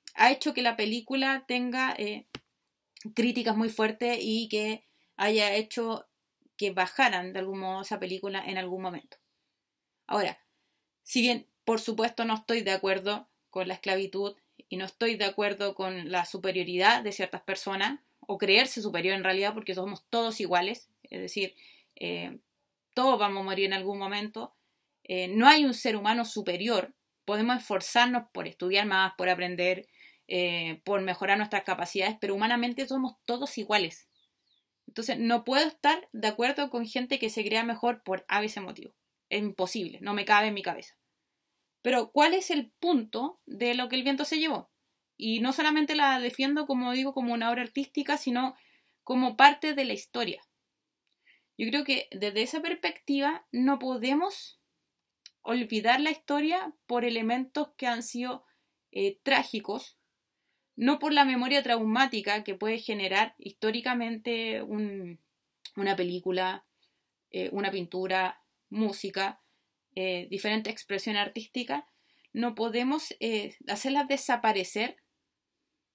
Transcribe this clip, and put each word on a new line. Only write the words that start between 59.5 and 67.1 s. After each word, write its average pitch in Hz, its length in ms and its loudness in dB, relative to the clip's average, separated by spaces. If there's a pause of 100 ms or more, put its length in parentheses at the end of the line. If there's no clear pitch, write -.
no 285 220 2
por 302 140 -2
la 285 120 6
memoria 262 380 2
traumática 226 840 0
que 196 100 -6
puede 220 240 -2
generar 208 600 -2
históricamente 226 1200 -4
un, 202 580 -6 (540)
una 196 220 -2
película, 185 680 -2 (640)